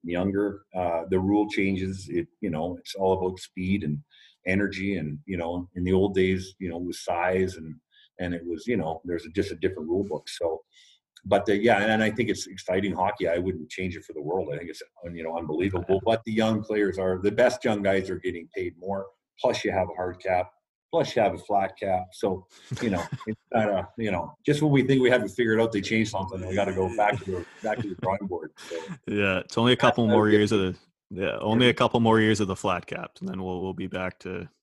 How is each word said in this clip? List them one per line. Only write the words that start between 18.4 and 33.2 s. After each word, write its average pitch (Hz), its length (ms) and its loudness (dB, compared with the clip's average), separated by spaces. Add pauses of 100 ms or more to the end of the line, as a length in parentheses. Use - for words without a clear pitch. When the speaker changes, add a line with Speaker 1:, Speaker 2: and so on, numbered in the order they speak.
Speaker 1:
paid 90 240 -4
more. 98 260 -6 (340)
Plus - 240 0
you 101 80 2
have 92 200 2
a - 40 -10
hard 90 240 -4
cap. 92 300 0 (420)
Plus 147 240 0
you 120 60 4
have 101 140 4
a - 20 -10
flat 95 420 0
cap. 92 320 0
So, 92 360 -4 (340)
you 120 80 0
know, 90 140 0 (120)
Speaker 2:
<laughs> - 120 -12
Speaker 1:
it's 110 120 -6 (140)
not 110 160 2
a, 95 180 -2 (120)
you 110 100 -2
know, 87 240 -4 (100)
just 147 200 2
when 151 80 4
we 139 100 6
think 131 220 4
we 120 80 6
have 104 120 6
it 98 60 -6
figured 113 320 2
out, 117 100 2
they 101 100 0
change 110 280 0
something. 92 380 -6
We 95 80 -4
gotta 98 180 0
go 92 240 0
back 104 280 2
to - 60 -
the, 90 140 -6 (160)
back 107 200 -2
to 107 80 -4
the 92 120 -8
drawing 98 240 -2
board. 87 320 -8
So - 200 -10 (280)
Speaker 2:
Yeah, 101 360 0
it's - 140 -12
only 120 180 6
a - 20 6
Speaker 1:
that's - 60 -2
Speaker 2:
couple 120 260 4
Speaker 1:
how 107 60 4
Speaker 2:
more 107 160 6
Speaker 1:
it - 20 6
Speaker 2:
years 104 200 6
of 104 100 4
Speaker 1:
is. 92 120 0
Speaker 2:
the, - 60 -12 (340)
yeah, 90 280 -4
only 120 260 4
a 117 60 6
couple 123 260 4
more 113 220 6
years 110 180 4
of 104 80 2
the 92 80 0
flat 90 300 -2
caps, - 340 -12
and - 100 -8